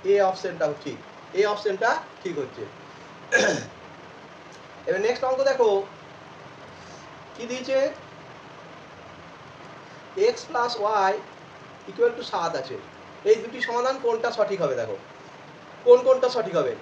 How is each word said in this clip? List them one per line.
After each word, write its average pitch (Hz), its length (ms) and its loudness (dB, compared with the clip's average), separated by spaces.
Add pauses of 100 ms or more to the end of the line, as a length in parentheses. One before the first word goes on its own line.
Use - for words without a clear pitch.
এ 196 180 6
অপশনটা 180 440 0 (180)
ঠিক, 127 140 -6 (360)
এ 190 120 4
অপশনটা 208 440 0 (320)
ঠিক 170 160 -4
হচ্ছে। 120 240 -8 (720)
<clears throat> - 1500 -4
এবার 180 140 0
নেক্সট 240 240 0
অঙ্ক 262 200 0
দেখো 254 240 4 (1600)
কি 233 140 -10
দিয়েছে, 262 320 -2 (2500)
x 226 180 4 (100)
plus 233 340 -2
y 202 340 2 (760)
equal 233 280 2
to 247 80 -8
সাত 170 340 -2
আছে। - 200 -6 (480)
এই 214 100 8
দুটি 240 260 -2
সমাধান 240 420 0
কোনটা 233 280 2
সঠিক 202 300 0
হবে? 135 140 0
দেখো 107 220 -4 (880)
কোন 247 180 12
কোনটা 254 260 6
সঠিক 190 280 -2
হবে। 131 260 2